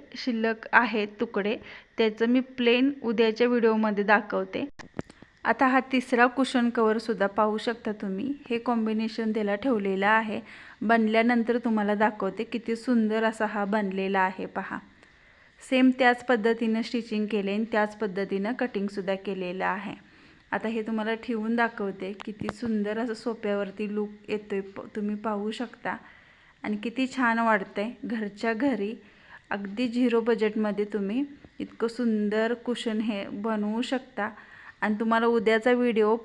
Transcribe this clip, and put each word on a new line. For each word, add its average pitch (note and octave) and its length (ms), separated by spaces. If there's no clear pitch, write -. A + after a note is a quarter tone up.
शिल्लक A3+ 560
आहेत G#3+ 360
तुकडे, A3 360
त्याचं A3 280
मी B3 140
प्लेन B3 360
उद्याच्या A3+ 440
व्हिडिओमध्ये A3 580
दाखवते. G3+ 600
आता A#3 220
हा C4 120
तिसरा B3 340
कुशन B3+ 440
कव्हरसुद्धा A3 580
पाहू G#3+ 300
शकता A3+ 340
तुम्ही, G3+ 400
हे A#3 100
कॉम्बिनेशन A3 760
त्याला G#3 220
ठेवलेलं G3+ 520
आहे. A3 340
बनल्यानंतर A3+ 760
तुम्हाला G#3+ 360
दाखवते G#3 500
किती A3+ 320
सुंदर A3 480
असा A3 220
हा G#3 180
बनलेला G3 560
आहे F#3+ 260
पहा. F#3+ 320
सेम C4 360
त्याच B3 280
पद्धतीनं A3+ 560
स्टिचिंग A3 440
केले G3+ 280
आणि G#3+ 180
त्याच G#3+ 240
पद्धतीनं G3 560
कटिंगसुद्धा G3 640
केलेलं F#3 480
आहे. F#3+ 300
आता G3+ 160
हे A3+ 140
तुम्हाला A3 340
ठेवून A3+ 400
दाखवते, G3+ 560
किती G#3 300
सुंदर G#3+ 440
असं A#3 160
सोप्यावरती G3+ 800
लूक G#3 160
येतोय, G#3 320
प-, G3 260
तुम्ही G#3 200
पाहू G#3 340
शकता A3 460
आणि G#3 120
किती A#3 300
छान B3 320
वाटतंय. G#3+ 520
घरच्या A3 480
घरी A3 420
अगदी G3+ 380
झिरो A#3 320
बजेटमध्ये G#3+ 720
तुम्ही G#3+ 320
इतकं G#3+ 300
सुंदर A3 680
कुशन A#3 440
हे G#3+ 320
बनवू G#3+ 520
शकता. A#3 460
आणि G#3+ 200
तुम्हाला A3+ 260
उद्याचा A3+ 460
व्हिडिओ A3+ 420